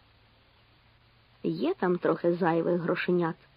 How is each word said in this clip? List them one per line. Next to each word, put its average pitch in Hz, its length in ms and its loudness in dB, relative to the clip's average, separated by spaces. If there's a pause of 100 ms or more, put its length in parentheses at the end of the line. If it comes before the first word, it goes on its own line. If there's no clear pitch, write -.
(1400)
Є 196 320 -2
там 180 240 0
трохи 165 360 0
зайвих 165 460 0
грошенят, 170 560 0 (200)